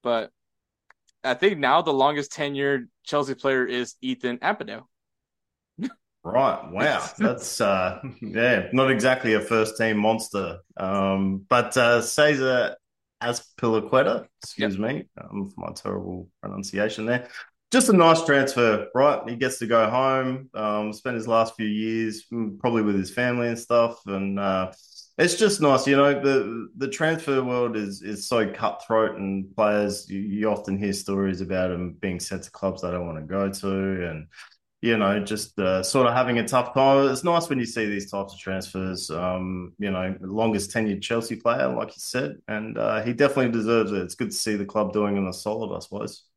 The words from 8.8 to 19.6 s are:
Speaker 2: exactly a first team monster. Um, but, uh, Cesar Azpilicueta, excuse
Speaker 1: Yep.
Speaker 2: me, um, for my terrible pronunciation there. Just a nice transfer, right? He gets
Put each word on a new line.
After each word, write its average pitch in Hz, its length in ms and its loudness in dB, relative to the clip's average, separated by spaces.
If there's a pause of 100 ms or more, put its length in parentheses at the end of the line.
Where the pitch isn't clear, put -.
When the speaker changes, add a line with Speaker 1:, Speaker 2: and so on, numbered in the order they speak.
Speaker 2:
exactly 127 420 2
a 107 80 4
first 110 380 0
team 110 180 2
monster. 104 640 0 (180)
Um, 98 720 0
but, 123 300 2
uh, 120 240 6
Cesar 131 760 2 (460)
Azpilicueta, 117 1040 0 (160)
excuse - 340 -4
Speaker 1:
Yep. 98 40 -4
Speaker 2:
me, 127 240 -4 (140)
um, 98 320 -10
for - 120 -18
my - 100 -10
terrible 92 560 -8 (140)
pronunciation 101 640 -4
there. 123 200 -2 (440)
Just 247 180 4
a 214 60 6
nice 165 280 8
transfer, 123 720 2
right? 135 360 2
He 120 60 -6
gets 123 240 -2